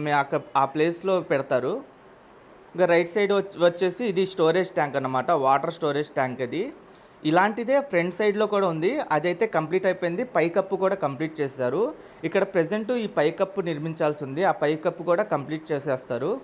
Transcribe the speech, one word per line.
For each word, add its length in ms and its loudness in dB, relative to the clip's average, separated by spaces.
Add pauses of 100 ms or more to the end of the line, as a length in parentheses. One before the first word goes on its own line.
మీ 80 -2 (100)
అక్క-, 240 -4 (160)
ఆ 20 4 (100)
ప్లేస్లో 400 2 (160)
పెడతారు. 440 0 (1000)
ఇంకా 200 4
రైట్ 200 2
సైడ్ 240 2
వచ్-, 180 -4 (100)
వచ్చేసి 360 0 (100)
ఇది 120 2 (100)
స్టోరేజ్ 440 2
ట్యాంక్ 220 0
అన్నమాట, 300 0 (160)
వాటర్ 320 2
స్టోరేజ్ 400 -2
ట్యాంక్ 300 -2
ఇది. 160 -4 (680)
ఇలాంటిదే 460 2 (140)
ఫ్రంట్ 260 0
సైడ్‌లో 360 2
కూడా 200 2
ఉంది, 180 0 (260)
అదైతే 280 0 (100)
కంప్లీట్ 340 0
అయిపోయింది. 340 -2 (120)
పైకప్పు 480 0
కూడా 220 2
కంప్లీట్ 360 -4
చేశారు. 400 -2 (460)
ఇక్కడ 160 0 (120)
ప్రజెంట్ 360 0 (140)
ఈ 20 -2 (120)
పైకప్పు 500 0
నిర్మించాల్సి 580 -2
ఉంది, 240 -4
ఆ 20 4 (100)
పైకప్పు 480 0
కూడా 220 2
కంప్లీట్ 400 -4
చేసేస్తారు. 580 -4 (140)